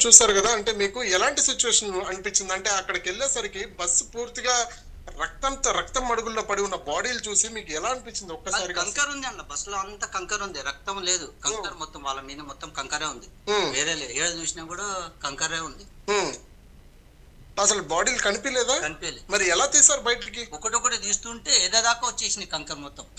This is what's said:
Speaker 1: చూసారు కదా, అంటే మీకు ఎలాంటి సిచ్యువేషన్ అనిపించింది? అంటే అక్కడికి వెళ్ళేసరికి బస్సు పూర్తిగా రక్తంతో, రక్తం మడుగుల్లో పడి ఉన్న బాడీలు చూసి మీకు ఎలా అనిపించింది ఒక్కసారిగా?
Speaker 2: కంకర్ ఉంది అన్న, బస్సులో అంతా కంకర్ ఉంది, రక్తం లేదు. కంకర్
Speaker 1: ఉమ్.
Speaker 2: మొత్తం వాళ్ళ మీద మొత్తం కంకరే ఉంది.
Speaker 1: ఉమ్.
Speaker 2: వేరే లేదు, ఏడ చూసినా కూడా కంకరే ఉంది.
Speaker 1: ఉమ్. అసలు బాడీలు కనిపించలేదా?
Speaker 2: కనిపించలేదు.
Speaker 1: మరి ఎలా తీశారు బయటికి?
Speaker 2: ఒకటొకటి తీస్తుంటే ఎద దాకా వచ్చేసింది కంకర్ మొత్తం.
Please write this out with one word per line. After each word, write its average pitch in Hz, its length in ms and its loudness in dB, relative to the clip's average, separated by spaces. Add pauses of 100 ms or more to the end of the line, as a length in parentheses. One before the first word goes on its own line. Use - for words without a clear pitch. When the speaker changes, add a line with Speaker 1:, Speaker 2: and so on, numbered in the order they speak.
Speaker 1:
చూసారు 220 260 12
కదా, 196 160 6
అంటే 226 220 2
మీకు 202 320 0
ఎలాంటి 233 380 4
సిచ్యువేషన్ 208 640 2
అనిపించింది? 190 480 0
అంటే 190 160 0
అక్కడికి 185 400 0
వెళ్ళేసరికి 214 560 -2
బస్సు 180 380 2
పూర్తిగా 240 680 -2 (520)
రక్తంతో, 262 500 0
రక్తం 202 360 -2
మడుగుల్లో 226 340 -2
పడి 202 200 -2
ఉన్న 190 140 0
బాడీలు 202 540 -4
చూసి 214 200 0
మీకు 214 220 -10
ఎలా 160 180 -2
అనిపించింది 226 440 -6
ఒక్కసారిగా? 180 500 -2
Speaker 2:
కంకర్ 285 260 0
ఉంది 277 180 -6
అన్న, 208 140 -8
బస్సులో 151 360 -8
అంతా 202 300 -6
కంకర్ 202 340 -4
ఉంది, 180 200 -6
రక్తం 185 420 -6
లేదు. 180 300 0 (100)
కంకర్ 208 280 -2
Speaker 1:
ఉమ్. 180 80 -14
Speaker 2:
మొత్తం 151 240 -10
వాళ్ళ 135 180 -4
మీద 139 160 -14
మొత్తం 143 320 -12
కంకరే 147 360 -4
ఉంది. 143 480 -6
Speaker 1:
ఉమ్. 185 180 2
Speaker 2:
వేరే 147 220 0
లేదు, 143 180 -6
ఏడ 165 300 -2
చూసినా 165 240 -6
కూడా 180 460 -6 (120)
కంకరే 156 360 -2
ఉంది. - 540 -6
Speaker 1:
ఉమ్. 175 200 2 (1300)
అసలు 202 200 4
బాడీలు 165 360 0
కనిపించలేదా? 247 640 0
Speaker 2:
కనిపించలేదు. 165 520 -8
Speaker 1:
మరి 196 180 4
ఎలా 185 160 4
తీశారు - 360 6
బయటికి? 233 520 -2
Speaker 2:
ఒకటొకటి 233 440 -2
తీస్తుంటే 220 680 0
ఎద 180 60 -2
దాకా 233 360 2
వచ్చేసింది 220 380 -4
కంకర్ 151 320 -8
మొత్తం. 143 280 -14 (140)